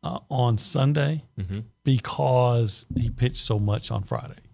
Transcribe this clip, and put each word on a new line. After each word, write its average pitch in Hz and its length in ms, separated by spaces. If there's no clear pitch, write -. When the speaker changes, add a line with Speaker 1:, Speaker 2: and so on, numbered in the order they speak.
Speaker 1:
uh, - 160
on 123 300
Sunday 147 680
Speaker 2:
Mm-hmm. 95 200
Speaker 1:
because 123 1000
he 120 140
pitched - 300
so 110 200
much 104 320
on 110 120
Friday. - 320